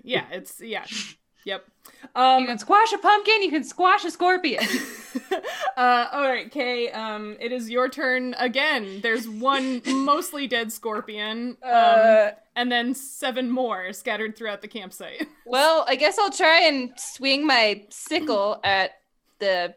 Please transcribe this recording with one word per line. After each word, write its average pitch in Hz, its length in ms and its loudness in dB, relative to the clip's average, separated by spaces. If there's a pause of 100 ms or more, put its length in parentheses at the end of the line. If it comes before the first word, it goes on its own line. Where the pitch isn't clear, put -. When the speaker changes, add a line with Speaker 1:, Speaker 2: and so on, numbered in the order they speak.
Speaker 1:
Yeah, 226 280 -4
it's, 185 300 -14
yeah. 220 240 -10 (600)
Yep. 190 200 -10 (500)
Um, 262 260 6
Speaker 2:
You 254 60 -2
can 240 120 -4
squash 415 340 4
a 415 60 -2
pumpkin, 415 420 4
you 370 80 0
can 285 140 -2
squash 370 420 2
a 330 60 -6
scorpion. 349 520 0
Speaker 1:
<laughs> - 680 -8 (440)
uh, 247 360 4
all 285 180 0
right, 233 220 -4
Kay, 247 400 -2
um, 214 480 -8
it 233 120 -6
is 240 180 -6
your 254 200 0
turn 254 480 -2
again. 240 640 -2
There's 226 260 -2
one 254 560 -2
Speaker 2:
<laughs> - 40 -6
Speaker 1:
mostly 285 580 -2
dead 233 260 -4
scorpion, 220 920 -8
um, 254 80 -8
Speaker 2:
Uh, 226 600 6 (240)
Speaker 1:
and 247 160 -2
then 240 220 0
seven 254 560 -6
more 220 440 -2
scattered 214 440 -6
throughout 208 240 -8
the 214 60 -16
campsite. 190 580 -12 (100)
<laughs> - 120 -20
Speaker 2:
Well, 294 400 4
I 262 80 2
guess 302 240 2
I'll 403 120 2
try 330 300 6
and 277 380 2
swing 269 480 -2
my 220 420 2
sickle 233 720 -2
<clears throat> - 20 -6
at 190 280 0 (480)
the 180 380 -2